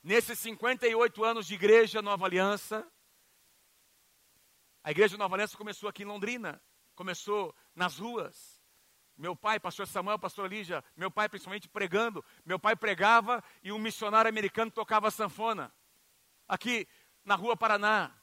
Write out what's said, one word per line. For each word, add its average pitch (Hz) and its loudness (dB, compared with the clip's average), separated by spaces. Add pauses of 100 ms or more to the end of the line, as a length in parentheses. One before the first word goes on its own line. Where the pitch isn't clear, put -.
Nesses 220 2
cinquenta 233 -2
e 233 4
oito 226 2
anos 226 0
de 170 -8
igreja 214 6
Nova 202 -4
Aliança, 196 0 (2000)
a 151 -4
igreja 196 4
Nova 190 -2
Aliança 202 -4
começou 208 -10
aqui 202 -12
em - -12
Londrina, 208 -8 (320)
começou 185 -6 (220)
nas 165 -4
ruas. 214 -10 (540)
Meu 170 -8
pai, 214 -2
pastor - -8
Samuel, 202 -4
pastor 190 -6
Lígia, 180 -8 (120)
meu 180 -6
pai 214 -2
principalmente 196 -12
pregando. 190 -2 (200)
Meu 180 -4
pai 220 2
pregava 214 4 (180)
e 190 -10
um 214 -6
missionário 220 2
americano 220 -2
tocava 214 0
sanfona. 202 -6 (760)
Aqui 214 -2 (380)
na 202 2
Rua 214 0
Paraná. 208 2